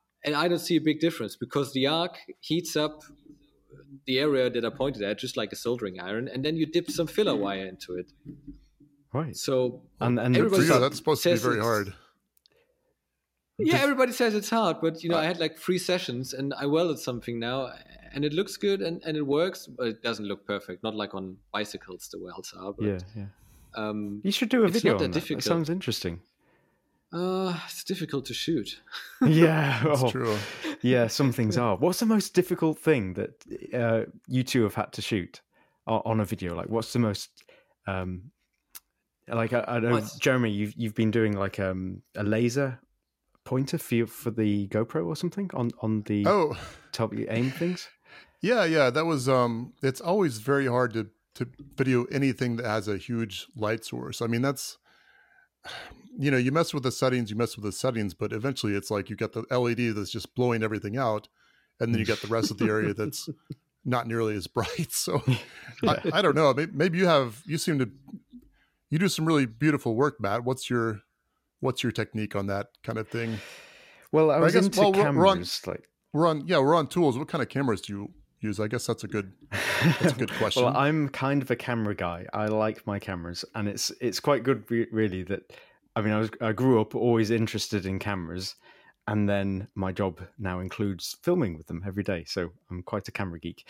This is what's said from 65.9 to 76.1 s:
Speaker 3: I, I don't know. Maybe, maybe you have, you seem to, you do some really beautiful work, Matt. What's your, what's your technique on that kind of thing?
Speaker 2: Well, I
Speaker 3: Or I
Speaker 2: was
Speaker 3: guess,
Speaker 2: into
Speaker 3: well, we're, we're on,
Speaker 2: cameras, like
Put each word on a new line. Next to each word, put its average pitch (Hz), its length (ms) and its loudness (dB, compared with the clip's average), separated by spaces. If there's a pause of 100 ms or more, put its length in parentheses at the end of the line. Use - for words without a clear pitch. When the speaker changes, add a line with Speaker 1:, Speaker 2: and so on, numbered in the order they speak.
Speaker 3:
I, 165 60 2
I 208 40 4
don't 160 120 6
know. 147 180 6
Maybe, 147 220 -2
maybe 165 240 2
you 185 80 4
have, 131 400 4
you 156 100 -4
seem 151 220 0
to, 123 120 0 (1000)
you 151 80 2
do 190 100 4
some 160 180 0
really 147 200 4
beautiful 123 480 0
work, 135 260 2
Matt. 104 240 0
What's 131 240 -2
your, 113 340 0 (580)
what's 131 220 -2
your 117 100 0
technique 107 420 -4
on 98 120 -2
that 101 240 -4 (120)
kind 113 160 -6
of 107 100 -6
thing? 113 300 -4 (720)
Speaker 2:
Well, 156 200 6
I 139 60 4
Speaker 3:
Or - 20 4
I - 60 4
Speaker 2:
was 175 100 6
Speaker 3:
guess, 190 120 6
Speaker 2:
into 185 140 2
Speaker 3:
well, 202 120 6
we're, 190 60 4 (140)
we're 160 140 6
on, 190 120 6
Speaker 2:
cameras, - 280 -6
like - 220 -8 (240)